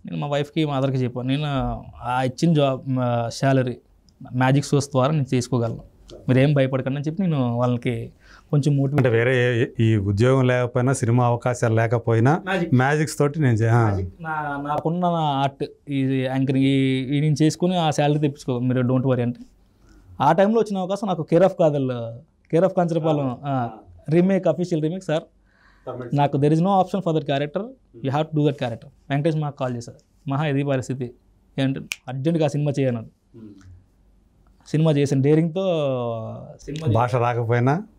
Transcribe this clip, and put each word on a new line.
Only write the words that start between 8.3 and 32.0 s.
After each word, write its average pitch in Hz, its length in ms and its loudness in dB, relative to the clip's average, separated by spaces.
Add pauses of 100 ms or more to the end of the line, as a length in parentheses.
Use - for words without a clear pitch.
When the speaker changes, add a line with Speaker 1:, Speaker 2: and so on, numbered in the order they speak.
Speaker 1:
కొంచెం 143 260 2
మోటివేట్. 139 300 2
Speaker 2:
అంటే 113 100 4
వేరే 123 460 2
ఏ-, 156 40 0 (120)
ఈ 110 180 4
ఉద్యోగం 117 500 2
లేకపోయినా, 123 460 0
సినిమా 120 320 2
అవకాశాలు 120 500 0
లేకపోయినా 117 680 2
Speaker 1:
మ్యాజిక్. 180 280 -2
Speaker 2:
మ్యాజిక్స్ 147 440 2
తోటి 147 240 0
నేను 127 120 4
చే-, 113 160 2
ఆ. 117 160 4
Speaker 1:
మ్యాజిక్, 92 360 -2
నా, 147 460 -6
నాకున్న 156 320 -2
నా 175 180 0
ఆర్ట్, 143 760 -2
ఈ 135 300 0
యాంకరింగ్, 131 440 0
ఈ, 131 400 2 (120)
ఈ 143 40 0
నేను 151 200 2
చేసుకుని 175 360 2
ఆ 160 120 2
శాలరీ 147 300 0
తెప్పించుకో, 143 400 -2
మీరు 127 220 0
don't 127 220 2
worry 127 180 0
అంటే. 120 180 -4 (840)
ఆ 143 100 6
టైంలో 202 280 4
వచ్చిన 214 180 -2
అవకాశం 190 300 -4
నాకు 165 260 -4
Care 170 120 6
of - 140 4
కాదల్, 143 320 2 (640)
Care 175 100 4
of 185 60 0
Kancharapalam, 160 600 0 (140)
ఆ, 131 240 -2 (400)
రీమేక్, 180 380 2
అఫీషియల్ 165 360 -2
రీమేక్ 180 200 -6
సార్. 160 200 -4 (640)
Speaker 2:
తమిళ్. 123 260 -10
Speaker 1:
నాకు 143 240 2
there 147 160 2
is 160 60 2
no 175 80 2
option 190 320 0
for 165 200 -2
that 147 120 -6
character, 143 300 -4 (440)
you 131 100 -2
have 156 100 0
to 156 100 -10
do 147 60 2
that 143 140 2
character. 117 320 -8 (220)
వెంకటేష్ 151 260 0
మాకు 147 220 -4
కాల్ 127 200 -4
చేశారు, - 520 -16
"మహా 139 160 0
ఇది 139 180 0
పరిస్థితి 131 480 -4 (480)
ఏంటంటే 135 280 -2 (200)